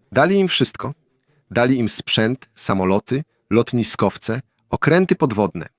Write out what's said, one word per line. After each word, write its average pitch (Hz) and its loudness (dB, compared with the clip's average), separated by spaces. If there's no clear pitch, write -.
Dali 170 2
im 190 2
wszystko. 135 -2
Dali 127 2
im 113 0
sprzęt, - -2
samoloty, 98 -2
lotniskowce, 113 -2
okręty 175 2
podwodne. 101 -2